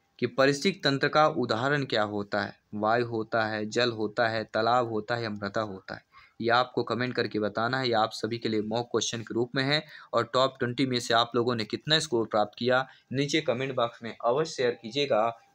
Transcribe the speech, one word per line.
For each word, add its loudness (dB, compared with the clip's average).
कि 0
पारिस्थितिक 2
तंत्र 0
का 4
उदाहरण 0
क्या 0
होता -2
है? -6
वायु 2
होता -2
है, -4
जल 0
होता 0
है, -2
तालाब 2
होता -4
है -4
या -4
मृदा -4
होता -10
है? -18
ये 0
आपको 2
कमेंट -2
करके 0
बताना -2
है। -2
ये 2
आप 2
सभी -4
के -4
लिए 0
मॉक -2
क्वेश्चन -2
के -10
रूप 0
में 0
है 0
और 2
टॉप 2
ट्वेंटी 0
में 0
से -2
आप 4
लोगों 2
ने -2
कितना 0
स्कोर 0
प्राप्त 0
किया, 2
नीचे 0
कमेंट -2
बॉक्स -2
में -10
अवश्य 0
शेयर 2
कीजिएगा। 0